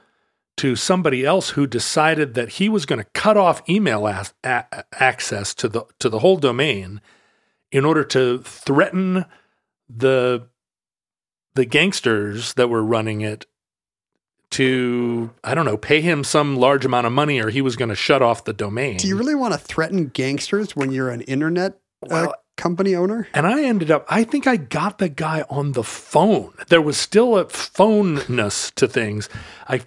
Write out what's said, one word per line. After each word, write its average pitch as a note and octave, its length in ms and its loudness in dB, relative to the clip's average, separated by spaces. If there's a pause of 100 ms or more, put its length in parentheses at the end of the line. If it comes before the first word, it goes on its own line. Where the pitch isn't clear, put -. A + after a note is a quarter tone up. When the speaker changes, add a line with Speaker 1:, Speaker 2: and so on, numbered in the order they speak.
(580)
Speaker 1:
to C3 180 0
somebody D3+ 500 0
else F3+ 260 2
who C#3+ 140 0
decided D3+ 680 0
that A#2 160 -4
he G3 180 -2
was G#3 180 0
gonna B2+ 280 -4
cut G#3 240 2
off F3 320 4
email C#3 380 2
as-, G2 260 -6 (100)
a-, B2+ 220 -2 (280)
access A#2+ 600 -2
to - 160 -4
the, A#2 160 -6 (140)
to B2 100 0
the G#2+ 100 -2
whole F#3 160 4
domain A#2+ 640 -2 (720)
in C#3 140 2
order D#3 180 2
to B2+ 360 0
threaten F#3 880 0 (640)
the, B2 580 0 (1080)
the C3 100 2
gangsters A2+ 880 0
that B2 140 2
were A2+ 140 0
running A2 380 -2
it G#2+ 240 -8 (1040)
to, A#2+ 800 0 (140)
I C3+ 120 -2
don't D#3+ 100 2
know, G#2+ 120 0
pay D3+ 240 2
him D#3 240 0
some C#3+ 320 2
large C3+ 280 4
amount B2 220 2
of A#2+ 60 0
money C#3+ 260 2
or G#2+ 100 0
he C3+ 120 -2
was B2+ 160 0
gonna A2+ 180 -2
shut C3+ 260 2
off A#2 220 2
the A2 100 -6
domain. A2+ 440 -4
Speaker 2:
Do G3 100 -2
you G3 100 0
really C#4+ 180 -2
wanna A3+ 220 -2
threaten D#3+ 500 -4
gangsters C#3+ 680 -4
when C3+ 160 -2
you're C3 180 -2
an A#2+ 120 -8
internet, D#3+ 580 -2 (240)
uh, - 60 -18
Speaker 1:
Well, E3 260 -2 (200)
Speaker 2:
company F3+ 400 0
owner? F#3+ 380 -2
Speaker 1:
and D3 120 2
I C#4 200 2
ended F#3 260 2
up, D3 160 4
I G#3+ 160 2
think C#4 240 0
I B3 80 4
got E3 440 -4
the F3+ 100 0
guy D#3 400 -4
on C#3+ 240 -2
the B2 100 -2
phone. - 720 0 (160)
There E3 120 8
was D3 140 0
still A3+ 420 2
a E3+ 60 2
phoneness D#3 1300 0
to B2 120 2
things. G#2+ 400 -4 (400)
I B2+ 200 -2